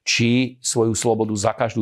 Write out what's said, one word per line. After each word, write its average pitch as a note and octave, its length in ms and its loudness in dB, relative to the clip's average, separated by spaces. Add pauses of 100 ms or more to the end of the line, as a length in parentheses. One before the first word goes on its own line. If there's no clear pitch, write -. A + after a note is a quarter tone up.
či B2 560 0
svoju A2+ 320 0
slobodu A2 400 0
za G#2+ 240 -2
každú A2+ 240 -2